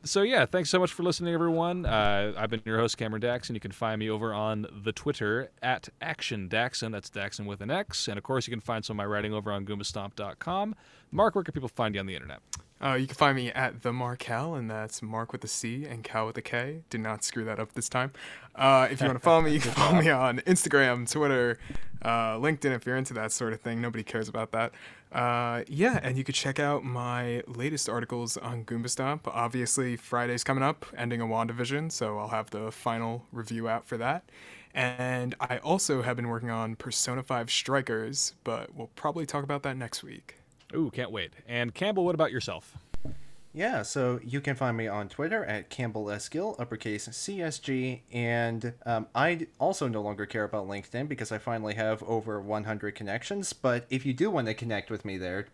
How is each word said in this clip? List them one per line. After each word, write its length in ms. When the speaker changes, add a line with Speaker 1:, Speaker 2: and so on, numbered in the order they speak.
Speaker 1:
so 200
yeah, 220
thanks 240
so 80
much 140
for 120
listening, 300
everyone. 520
Uh, 500
I've 140
been 160
your 120
host, 200
Cameron 240
Daxon. 320
You 80
can 100
find 260
me 120
over 240
on 340
the 80
Twitter 600
at 260
Action 480
Daxon. 420
That's 180
Daxon 360
with 160
an 100
X. 380
And 80
of 80
course, 200
you 60
can 80
find 240
some 120
of 20
my 80
writing 280
over 200
on 120
goombastomp 500
dot 240
com. 360
Mark, 220
where 120
can 80
people 160
find 260
you 60
on 60
the 60
internet? 260
Speaker 2:
Uh, 120
you 120
can 80
find 220
me 160
at 300
the 100
Markel, 640
and 140
that's 320
Mark 300
with 140
a 20
C 380
and 180
Cal 220
with 120
a 40
K. 480
Did 100
not 240
screw 220
that 120
up 140
this 160
time. 240
Uh, 380
if 80
you 80
wanna 120
follow 200
me, 140
you 80
can 80
Speaker 1:
<laughs> 60
Good 20
Speaker 2:
follow 240
Speaker 1:
job. 20
Speaker 2:
me 80
on 280
Instagram, 720
Twitter, 480
uh, 320
LinkedIn 420
if 100
you're 120
into 160
that 180
sort 220
of 80
thing. 180
Nobody 240
cares 240
about 240
that. 220
Uh, 540
yeah, 340
and 160
you 60
could 100
check 260
out 240
my 640
latest 420
articles 480
on 300
Goomba 240
Stomp. 380
Obviously, 680
Friday's 480
coming 200
up, 240
ending 240
a 40
WandaVision, 680
so 260
I'll 120
have 200
the 220
final 600
review 380
out 160
for 120
that. 260
And 640
I 200
also 420
have 140
been 140
working 200
on 260
Persona 460
five 300
Strikers, 840
but 300
we'll 220
probably 320
talk 160
about 200
that 140
next 260
week. 340
Speaker 1:
Ooh, 160
can't 220
wait. 220
And 280
Campbell, 280
what 120
about 160
yourself? 440
Speaker 3:
Yeah, 280
so 400
you 180
can 140
find 200
me 120
on 200
Twitter 380
at 240
Campbell 400
S 180
Gill, 300
uppercase 540
C 280
S 200
G, 420
and, 640
um, 300
I 320
also 280
no 140
longer 240
care 180
about 240
LinkedIn 400
because 240
I 60
finally 380
have 260
over 400
one 220
hundred 320
connections, 580
but 380
if 160
you 60
do 180
wanna 240
connect 340
with 160
me 140
there 340